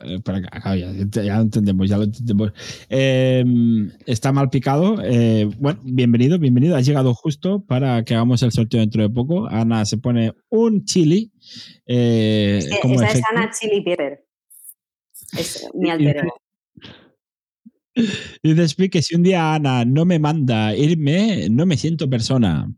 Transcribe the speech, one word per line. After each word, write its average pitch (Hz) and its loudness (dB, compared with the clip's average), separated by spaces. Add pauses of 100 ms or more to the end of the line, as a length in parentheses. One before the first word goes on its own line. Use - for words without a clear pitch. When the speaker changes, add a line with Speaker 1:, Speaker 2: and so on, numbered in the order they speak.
Speaker 1:
eh, 90 -8
para 95 -4
que, 92 -8
ah, 98 -4
ya, 90 -6 (280)
ya 101 -2
lo 113 4
entendemos, 101 0
ya 101 2
lo 104 0
entendemos. 107 -2 (360)
Em, 127 2 (160)
está 131 -2
mal 139 2
picado. 147 0
Eh, 113 2
bueno, 139 -2
bienvenido, 127 2
bienvenido. 143 2
Has 127 2
llegado 135 2
justo 185 -4
para 127 0
que 120 -2
hagamos 120 2
el 117 2
sorteo 117 0
dentro 110 0
de 104 0
poco. 147 -2
Ana 113 0
se 107 -4
pone 117 0 (160)
un 220 0
chili, 180 2 (540)
eh, 110 2
Speaker 2:
Es 69 -4
que 202 -2
Speaker 1:
como 127 2
Speaker 2:
esa - 2
es 220 2
Speaker 1:
efecto. - 0
Speaker 2:
Ana 220 -2
Chili 208 -2
Pepper. 151 -4 (1120)
Es - -8
mi 180 -2
Speaker 1:
Y - -2
Speaker 2:
alter 156 2
Speaker 1:
dice 143 -6
Speaker 2:
ego. 170 -4 (2000)
Speaker 1:
dice 160 4
Speak 185 -2
que 165 2
si 170 -4
un 175 4
día 165 2
Ana 131 0
no 143 2
me 175 2
manda 127 0
irme, 156 0
no 143 2
me 160 0
siento 151 -2
persona. 113 0